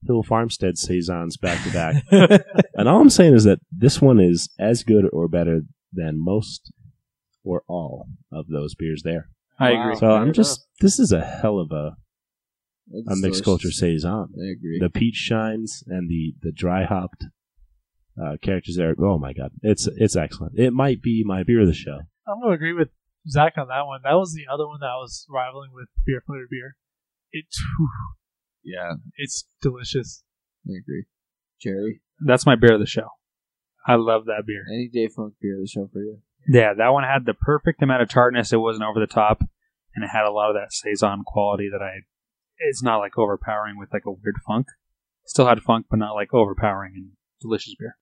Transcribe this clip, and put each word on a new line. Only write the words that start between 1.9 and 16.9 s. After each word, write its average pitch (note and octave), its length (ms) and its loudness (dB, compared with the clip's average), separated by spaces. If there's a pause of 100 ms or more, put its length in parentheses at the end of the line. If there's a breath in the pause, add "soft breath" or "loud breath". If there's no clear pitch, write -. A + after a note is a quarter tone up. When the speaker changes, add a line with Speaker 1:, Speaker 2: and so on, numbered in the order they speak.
Speaker 2:
<laughs> G3 320 10 (300)
Speaker 1:
And G#2 160 2
all F#3 120 6
I'm D4 100 12
saying E3 240 8
is A2 80 8
that G2 160 6 (120)
this G2+ 300 2
one C3 180 8
is F2 300 4 (100)
as A2 240 0
good G#2+ 300 4
or E2+ 140 -2
better E2 340 0 (300)
than E2 260 -6
most F#2+ 540 -4 (720)
or F2+ 240 -6
all D#2+ 400 -10 (240)
of D2+ 160 -12
those D2+ 260 -8
beers D#2+ 300 -8
there. E2 260 -6 (300)
Speaker 2:
I B2+ 140 4
Speaker 3:
Wow. A2+ 100 0
Speaker 2:
agree. A2 140 -2
Speaker 1:
So A2 140 4
I'm G#2+ 160 4
Speaker 3:
Fair D#3 60 2
Speaker 1:
just, - 260 2
Speaker 3:
enough. - 80 -20 (140)
Speaker 1:
this G3 180 4
is G3+ 120 4
a E2+ 120 2
hell G#2 360 -2
of D#2+ 120 -6
a, D2+ 240 -6 (960)
Speaker 3:
It's - 160 -12
Speaker 1:
a - 80 -4
mixed F#2+ 60 -2
Speaker 3:
delicious. F#2+ 240 -2
Speaker 1:
culture F#2 260 0
Saison. F2 640 -2
Speaker 3:
I F#2+ 160 -12
agree. E2 300 -8
Speaker 1:
The F2+ 80 0
peach A#2 260 -2
shines A2 720 -4
and F2 220 -6
the, D#2+ 320 -4
the E2 100 -6
dry F2+ 340 -2
hopped, F#2 400 -6 (960)